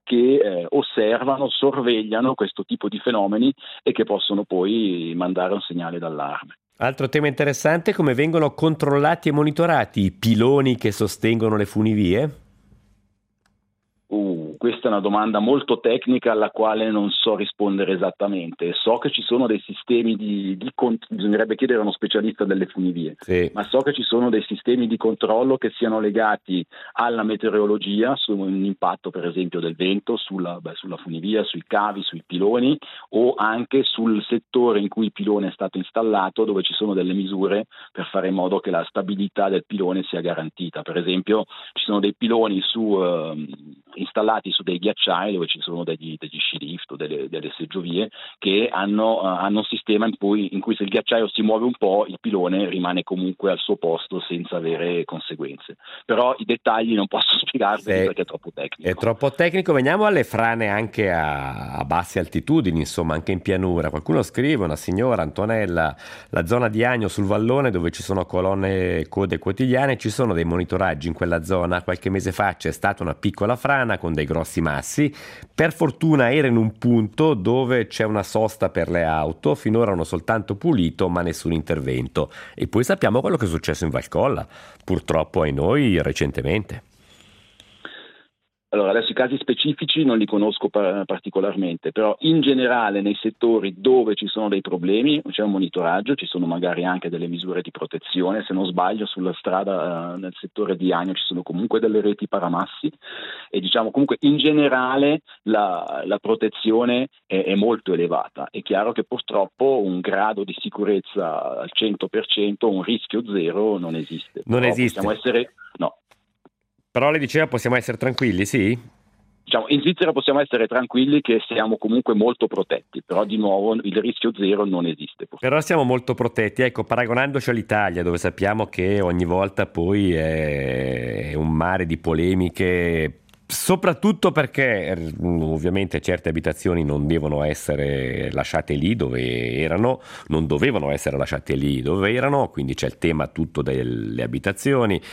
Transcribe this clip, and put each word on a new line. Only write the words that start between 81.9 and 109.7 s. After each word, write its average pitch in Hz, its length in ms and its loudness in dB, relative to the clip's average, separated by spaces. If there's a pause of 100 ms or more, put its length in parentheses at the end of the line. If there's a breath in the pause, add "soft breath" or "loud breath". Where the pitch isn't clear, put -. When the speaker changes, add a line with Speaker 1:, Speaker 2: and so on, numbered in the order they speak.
Speaker 2:
E - 120 -4
poi 113 160 2
sappiamo 127 380 2
quello 180 160 0
che 113 80 -2
è 87 40 -2
successo 80 360 -2
in 76 60 0
Valcolla, 80 560 -2 (360 loud breath)
purtroppo 78 580 0
ai 73 120 2
noi, 92 480 2
recentemente. 73 800 -2 (1900 loud breath)
Speaker 1:
Allora, 101 160 4
adesso 113 220 0
i - 20 -8
casi 127 240 0
specifici 151 640 0
non 123 140 4
li 107 80 2
conosco 104 420 0
pa-, 98 380 2
particolarmente, 95 880 -2
però 107 300 2
in 160 200 4
generale 123 600 2
nei 101 200 0
settori 110 560 2
dove 110 380 6
ci 107 100 -6
sono 104 240 -4
dei 98 120 0
problemi 104 680 2
c'è 107 140 -2
un 104 80 2
monitoraggio, 95 640 0
ci 92 100 -6
sono 87 220 -4
magari 87 360 -2
anche 90 260 -2
delle 85 180 -6
misure 87 340 -6
di 87 80 -14
protezione. 92 800 -4
Se - 40 -8
non 95 140 0
sbaglio, 98 400 0
sulla 92 320 -4
strada, 90 800 -2
eh, - 20 -10
nel 92 220 -10
settore 95 360 -4
di 90 160 0
Agno 90 220 0
ci - 100 -6
sono 87 200 -4
comunque 92 360 -2
delle 107 220 2
reti 104 260 0
paramassi 92 640 -4 (600 loud breath)
e, - 80 -2
diciamo, 110 320 0
comunque 139 300 2
in 147 160 6
generale 143 840 4 (220 loud breath)
la, 87 640 0
la 101 120 0
protezione 113 920 2 (180)
è, 95 160 0
è 92 100 0
molto 101 400 2
elevata. 80 560 -2
È - 140 -12
chiaro 104 280 0
che - 120 -2
purtroppo 123 800 0